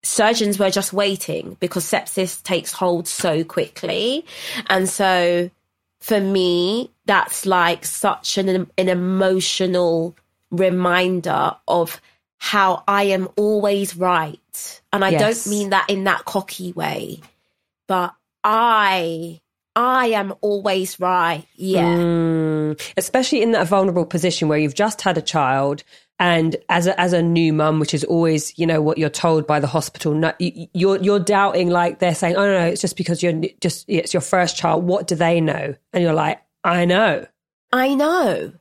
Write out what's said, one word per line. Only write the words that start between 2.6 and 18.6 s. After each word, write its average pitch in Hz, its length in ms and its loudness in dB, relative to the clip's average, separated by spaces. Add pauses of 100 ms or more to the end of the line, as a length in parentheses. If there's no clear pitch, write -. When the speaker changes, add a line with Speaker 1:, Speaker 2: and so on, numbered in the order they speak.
Speaker 1:
hold 175 360 -2
so 165 360 -2
quickly. 185 840 -4 (420)
And 190 220 2
so 175 640 2 (480)
for 214 200 0
me, 190 720 0 (160)
that's, - 400 0
like, 175 400 2
such - 520 -4
an, 185 300 0 (100)
an 185 120 0
emotional 180 1300 0 (340)
reminder 180 1040 2 (120)
of 170 320 0 (380)
how 190 500 0
I 202 180 2
am 190 300 0
always 202 640 0
right. 170 840 -4 (120)
And 196 100 0
I 190 60 2
Speaker 2:
Yes. 208 340 2
Speaker 1:
don't 208 80 -6
mean 202 200 -2
that 190 180 2
in 190 160 -2
that - 180 0
cocky 185 480 -6
way, - 480 -6 (680)
but 185 300 -2 (300)
I, 190 960 2 (340)